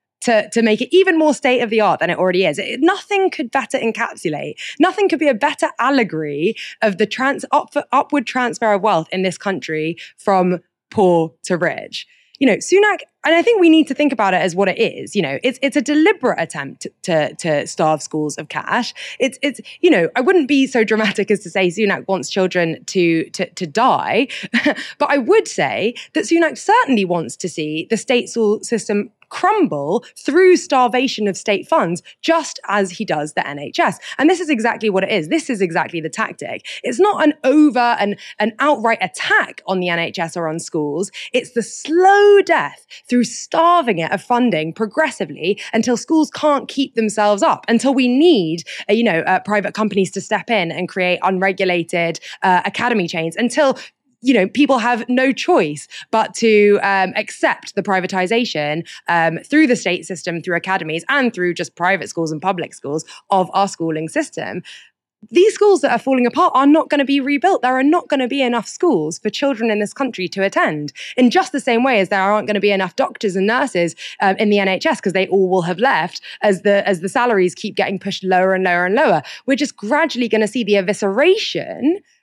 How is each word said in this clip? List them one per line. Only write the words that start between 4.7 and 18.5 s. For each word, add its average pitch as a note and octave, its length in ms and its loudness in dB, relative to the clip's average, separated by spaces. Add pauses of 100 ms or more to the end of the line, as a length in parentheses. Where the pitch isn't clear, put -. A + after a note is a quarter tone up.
nothing F#4+ 300 2
could D#4 120 -2
be D4+ 80 2
a C4+ 60 4
better D4 440 -2
allegory F3+ 760 0 (280)
of G3+ 160 0
the G#3+ 80 0
trans-, C4 440 -2
up-, C#4+ 240 0 (180)
upward C#4 340 0
transfer A#3 480 0
of F#3+ 80 0
wealth F3+ 280 2
in F#3+ 120 -2
this F#3 160 -2
country D#3+ 580 -4 (220)
from F#3 420 2 (280)
poor E3+ 540 2
to F#3 140 -2
rich. - 500 -6 (320)
You C#4 80 2
know, G3 100 4
Sunak, G4+ 420 2 (260)
and D#4 100 4
I E4+ 80 4
think A4+ 180 4
we E4+ 80 6
need D#4+ 200 6
to C4+ 60 -4
think D4 180 0
about G3+ 220 0
it F3 60 2
as E3+ 140 -2
what F#3+ 140 0
it F3 100 -2
is. D3 380 -4
You D#3+ 60 2
know, C#3 200 -4
it's, B3+ 200 -2
it's C#4 120 0
a D4 60 0
deliberate D4 600 2
attempt - 420 -8
to, - 80 -12 (120)
to, D#3 320 0
to D3+ 320 -2
starve D#3 360 0
schools D3+ 360 -6
of D3+ 100 -12
cash. - 460 -4 (240)